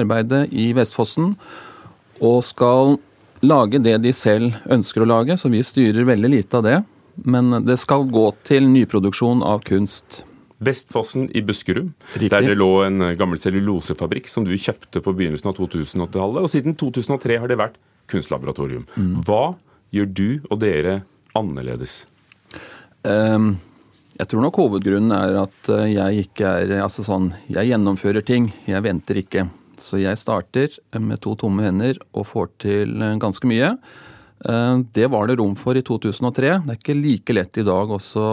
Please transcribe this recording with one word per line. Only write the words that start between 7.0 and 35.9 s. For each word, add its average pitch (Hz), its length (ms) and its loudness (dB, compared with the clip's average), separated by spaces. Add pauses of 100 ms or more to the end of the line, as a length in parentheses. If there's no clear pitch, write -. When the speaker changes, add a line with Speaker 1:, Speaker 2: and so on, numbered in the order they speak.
Speaker 1:
Men 123 480 2
det 123 160 2
skal 139 320 0
gå 110 140 4 (180)
til 135 320 4
nyproduksjon 117 720 2
av 104 240 0
kunst. - 540 -4 (360)
Speaker 2:
Vestfossen 127 640 -4 (100)
i 113 80 -2
Buskerud, 104 460 -2 (260)
Speaker 1:
Riktig. 104 160 0
Speaker 2:
der 101 160 4
det 104 80 2
lå 95 320 4
en 98 160 0 (160)
gammel 90 240 -2
cellulosefabrikk 95 880 -4
som 117 160 -4
du 87 80 -2
kjøpte - 480 -6
på 98 160 -2
begynnelsen 82 320 -4
av 95 80 -4
to 92 80 -4
tusen-tallet, 92 720 -4
og 175 160 -2
siden 151 240 -2
to 131 160 -4
tusen 127 220 -2
og 131 80 -6
tre 117 180 0
har 120 80 -4
det 120 80 -2
vært 107 220 -2 (340)
kunstlaboratorium. 67 680 -6 (100)
Speaker 1:
Mm. 90 320 -2
Speaker 2:
Hva 127 300 0 (340)
gjør 101 300 -2
du 98 80 0 (240)
og 110 100 -2
dere 92 380 0 (340)
annerledes? 65 720 -6 (1080)
Speaker 1:
Ehm, 107 460 2 (640)
jeg - 100 -6
tror 113 160 0
nok 185 160 0
hovedgrunnen 101 560 2
er 95 300 2
at, - 100 -16 (160)
eh, 107 220 0
jeg 98 320 0
ikke 95 340 -2
er, 95 140 -2 (100)
altså 101 240 -8
sånn, 92 220 0 (180)
jeg 113 240 0
gjennomfører 101 480 0
ting, 120 300 0 (180)
jeg 101 160 -2
venter 101 380 -4
ikke. 92 240 -2 (340)
Så - 160 -6
jeg 98 240 -2
starter 123 560 -4 (240)
med 110 240 -6
to 107 160 -4
tomme 104 240 0
hender 104 320 0 (160)
og 101 160 -6
får 98 320 -6
til, 104 400 -2
eh, 107 160 -2
ganske 107 320 -2
mye. 127 240 2 (680)
Eh, 120 360 0 (200)
det 110 160 4
var 107 160 2
det 127 80 2
rom 104 160 0
for 127 240 -2
i 127 80 -2
to 120 160 -4